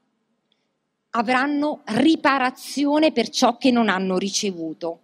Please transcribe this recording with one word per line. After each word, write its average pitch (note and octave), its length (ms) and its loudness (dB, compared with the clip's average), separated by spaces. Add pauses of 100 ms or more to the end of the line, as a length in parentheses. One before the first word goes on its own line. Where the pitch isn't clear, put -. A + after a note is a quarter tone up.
(1120)
avranno C#4 720 0
riparazione C#4+ 1300 0
per A3+ 160 -2
ciò A#3+ 280 0
che C4 140 2
non A#3 160 2
hanno F#3+ 300 0
ricevuto, E3+ 840 -6